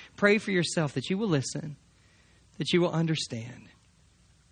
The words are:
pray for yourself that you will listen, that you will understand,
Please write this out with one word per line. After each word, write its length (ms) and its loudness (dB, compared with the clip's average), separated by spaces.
pray 200 6
for 140 -2
yourself 420 0
that 160 -4
you 80 0
will 120 -2
listen, 480 -2
that 160 -2
you 80 4
will 100 2
understand, 800 -4